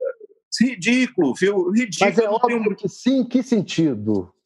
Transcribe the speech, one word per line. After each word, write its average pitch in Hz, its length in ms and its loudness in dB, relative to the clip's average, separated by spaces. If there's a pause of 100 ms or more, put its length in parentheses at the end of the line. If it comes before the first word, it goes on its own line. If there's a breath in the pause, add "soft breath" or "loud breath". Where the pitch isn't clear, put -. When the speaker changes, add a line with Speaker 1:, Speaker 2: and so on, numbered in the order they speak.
Speaker 1:
eh, - 640 -4
ridículo, 233 680 2
viu? 185 380 0
Ridículo, 202 380 2
Speaker 2:
Mas 185 100 -2
é 220 60 -2
Speaker 1:
não 214 140 0
tem 240 160 2
Speaker 2:
óbvio 214 160 -2
Speaker 1:
um 190 40 -4
Speaker 2:
que 190 140 -8
sim, 262 300 0
em 247 60 0
que 247 160 0
sentido? 110 920 -2 (120)